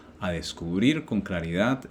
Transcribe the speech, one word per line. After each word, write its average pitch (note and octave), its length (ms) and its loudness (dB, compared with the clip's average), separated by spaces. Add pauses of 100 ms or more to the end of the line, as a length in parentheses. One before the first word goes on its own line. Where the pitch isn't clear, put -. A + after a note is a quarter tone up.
(220)
a F#2 100 0
descubrir F#2 720 0
con A2+ 160 -2
claridad F2+ 720 0